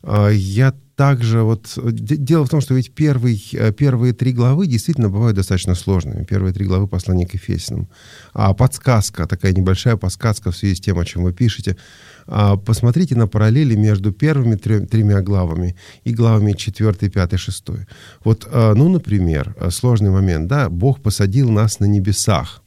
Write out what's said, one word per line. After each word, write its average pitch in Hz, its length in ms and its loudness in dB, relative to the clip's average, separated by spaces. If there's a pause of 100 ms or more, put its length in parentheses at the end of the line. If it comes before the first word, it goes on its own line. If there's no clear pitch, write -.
А, 104 280 2
я 107 440 2 (220)
также 120 460 2
вот, 110 360 -2
э, 120 140 -4
де-, 110 260 -4
дело 147 280 2
в 127 40 -6
том, 156 120 0
что 131 140 -2
ведь 127 180 -2
первый, 123 500 0 (100)
э, 107 200 0
первые 123 400 2
три 127 180 0
главы 127 360 2
действительно 120 420 0
бывают 107 260 2
достаточно 92 380 0
сложными. 85 500 -2
Первые 95 300 -2
три 95 140 -4
главы 95 200 0
послания 92 380 -2
к - 80 -14
Ефесянам. 90 560 -6 (420)
А 101 220 0
подсказка, 120 720 0
такая 92 280 -2
небольшая 92 440 0
подсказка 95 540 -4
в - 40 -6
связи 98 200 -2
с - 40 -12
тем, 90 200 -2
о 85 60 -2
чем 87 180 -6
вы 90 100 -2
пишете. 95 440 -2 (500)
А, 101 300 2
посмотрите 120 580 0
на 113 120 2
параллели 110 480 2
между 104 360 2
первыми 135 440 0
трё-, 104 300 -2
тремя 101 360 2
главами 90 540 -2 (280)
и 120 100 -4
главами 110 400 2
четвёртой, 101 560 -2
пятой, 90 300 -2
шестой. - 480 -10 (360)
Вот, 110 280 0
а, 113 240 4
ну, 143 120 4
например, 98 720 0
э, 87 120 -2
сложный 107 400 0
момент, 92 360 2
да, 135 220 0
«Бог 104 320 0
посадил 107 480 0
нас 107 300 2
на 101 60 2
небесах». 101 800 0